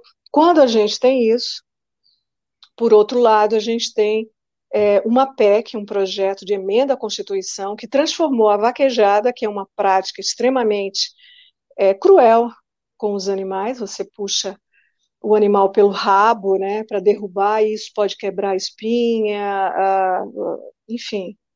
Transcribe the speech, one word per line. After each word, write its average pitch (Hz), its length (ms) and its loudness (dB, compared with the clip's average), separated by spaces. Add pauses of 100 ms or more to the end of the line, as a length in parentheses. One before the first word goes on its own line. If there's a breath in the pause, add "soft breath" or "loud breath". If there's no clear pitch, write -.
(300 soft breath)
quando 320 300 4
a 269 60 8
gente 220 340 0
tem 247 300 2
isso, - 320 -4 (1120)
por 226 160 2
outro 214 260 4
lado, 214 380 4
a 220 40 0
gente 226 340 -6
tem, 220 340 -2 (440)
é, 208 320 2
uma 262 300 2
pec, 214 420 2
um 208 80 -10
projeto 196 600 -4
de 196 100 -4
emenda 208 400 0
à - 20 -2
Constituição, 196 760 -8
que 220 140 -14
transformou 277 640 0
a 208 60 4
vaquejada, 226 760 2
que 247 120 -8
é 220 40 -4
uma 202 260 -8
prática 190 460 -2
extremamente, 214 920 -2 (680 soft breath)
é, 196 180 2
cruel 233 540 6 (480)
com 208 180 -6
os 190 140 -6
animais, 196 520 -6
você 196 240 -10
puxa 196 520 -8 (680)
o 214 120 2
animal 202 380 4
pelo 202 180 4
rabo, 196 680 2
né, 196 280 -6
pra 208 160 -6
derrubar, 202 640 -2
e 214 120 0
isso 214 200 -12
pode 208 220 -2
quebrar 196 340 -6
a 190 60 -2
espinha, 220 840 -2
a, 190 840 -2 (640)
enfim, 208 480 -10 (200)